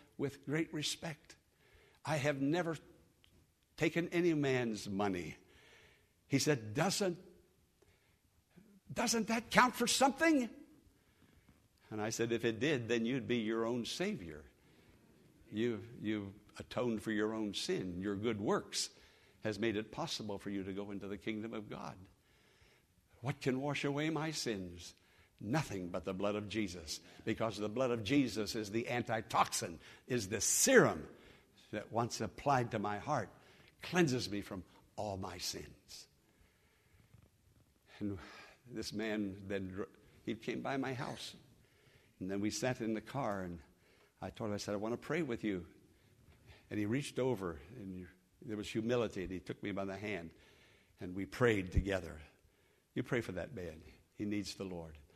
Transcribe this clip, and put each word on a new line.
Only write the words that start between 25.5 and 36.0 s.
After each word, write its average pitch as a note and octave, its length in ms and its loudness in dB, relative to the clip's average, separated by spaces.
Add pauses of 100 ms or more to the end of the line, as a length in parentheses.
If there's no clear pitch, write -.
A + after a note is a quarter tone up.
but F#2 160 -4
the F#2+ 80 -2
blood G2+ 220 0
of G#2 140 -4
Jesus, F2+ 500 -4 (260)
because A2 320 0
the G#2 100 -2
blood A#2+ 220 0
of A#2 140 0
Jesus A2 520 2
is G#2+ 140 -2
the A#2 180 0
antitoxin, A#2 920 0 (280)
is A2+ 220 0
the G#2 100 0
serum A2 680 8 (640)
that G#2 200 -6
once A2+ 300 0
applied B2 500 0
to A2+ 80 0
my G#2 200 -2
heart A#2+ 300 -2 (520)
cleanses B2+ 480 2
me G2+ 120 -2
from F#2+ 220 -8 (340)
all G#2 200 -2
my F#2 220 -6
sins. - 680 -10 (1900)